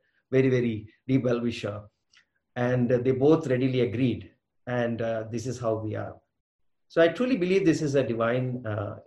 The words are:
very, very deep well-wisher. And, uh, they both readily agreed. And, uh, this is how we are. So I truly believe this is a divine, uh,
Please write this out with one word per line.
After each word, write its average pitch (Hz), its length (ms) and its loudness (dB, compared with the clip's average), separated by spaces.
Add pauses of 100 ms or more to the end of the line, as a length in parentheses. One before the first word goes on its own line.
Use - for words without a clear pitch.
(300)
very, 135 180 4
very 120 380 0 (200)
deep 127 180 2
well-wisher. 117 560 -4 (760)
And, 123 380 0
uh, 123 60 4
they 127 140 2
both 151 340 4
readily 127 340 0
agreed. 113 500 -2 (360)
And, 120 360 -2
uh, 113 280 -4
this 113 160 -8
is 123 120 -6
how 113 180 -2
we 107 200 -6
are. - 180 -10 (760)
So 165 140 2
I 170 60 6
truly 254 280 0
believe 180 280 2
this 156 180 4
is 139 120 0
a 139 80 4
divine, 123 640 -2
uh, 101 300 -6 (100)